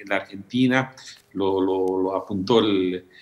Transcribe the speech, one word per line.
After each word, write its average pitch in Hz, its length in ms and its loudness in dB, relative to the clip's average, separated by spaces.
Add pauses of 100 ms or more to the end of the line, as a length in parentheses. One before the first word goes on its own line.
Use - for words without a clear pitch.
en 101 80 -12
la 101 80 0
Argentina, 127 760 0 (380)
lo, 95 300 0
lo, 95 400 0
lo 95 140 0
apuntó 98 440 0
el, 92 460 0 (160)